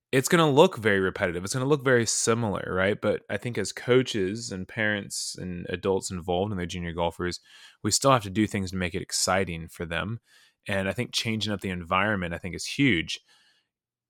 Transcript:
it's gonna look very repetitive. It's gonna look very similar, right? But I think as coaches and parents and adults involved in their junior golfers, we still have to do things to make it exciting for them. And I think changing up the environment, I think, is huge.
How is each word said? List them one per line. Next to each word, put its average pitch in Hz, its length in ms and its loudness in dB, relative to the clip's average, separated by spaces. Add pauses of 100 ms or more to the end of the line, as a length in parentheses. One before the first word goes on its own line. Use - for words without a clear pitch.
(120)
it's 131 160 4
gonna 165 220 6
look 160 260 6
very 104 240 4
repetitive. 90 420 0
It's 98 120 -6
gonna 131 120 -2
look 139 180 0
very 120 220 4
similar, 113 640 0
right? 95 280 2
But 101 300 0
I 104 60 -4
think 117 220 -6
as 95 140 -4
coaches 117 800 0
and 92 160 -8
parents - 680 -4
and 90 320 -8
adults 95 440 -2
involved 90 400 -2
in 98 40 -6
their 87 100 -4
junior 87 260 -6
golfers, 87 480 -2 (420)
we 107 80 -2
still 135 220 4
have 120 100 4
to 98 80 -8
do 104 160 2
things 95 240 -4
to 95 60 -6
make 90 180 -2
it 87 80 -4
exciting 90 640 -2
for - 180 -10
them. 85 360 -4 (480)
And 98 200 0
I 98 40 0
think 120 200 -4
changing 107 400 -2
up 95 80 -4
the 98 100 -4
environment, 90 640 0
I 80 40 -4
think, 85 160 -10
is - 100 -8
huge. 92 540 0 (920)